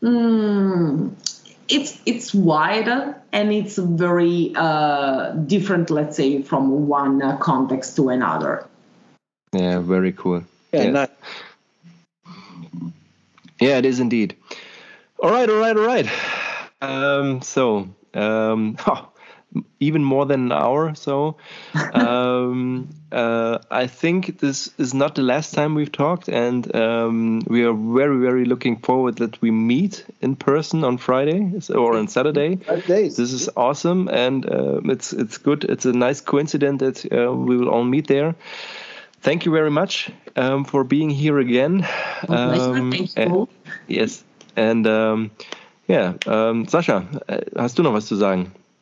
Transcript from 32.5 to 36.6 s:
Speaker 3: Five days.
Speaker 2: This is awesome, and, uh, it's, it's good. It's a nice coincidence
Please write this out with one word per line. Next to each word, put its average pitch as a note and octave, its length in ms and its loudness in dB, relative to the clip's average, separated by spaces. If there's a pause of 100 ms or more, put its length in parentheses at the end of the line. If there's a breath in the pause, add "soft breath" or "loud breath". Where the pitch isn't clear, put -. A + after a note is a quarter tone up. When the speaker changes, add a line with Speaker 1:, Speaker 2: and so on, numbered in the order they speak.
Speaker 3:
Five - 280 -4
days. F3 320 2
Speaker 2:
This A#2+ 160 0
is B2 220 -4
awesome, E3+ 540 0
and, B2+ 360 0
uh, C#2 400 0
it's, - 280 -2
it's - 240 -4
good. D3 280 0
It's A#2+ 200 -2
a B2+ 80 2
nice B2 280 0
coincidence C#3+ 600 0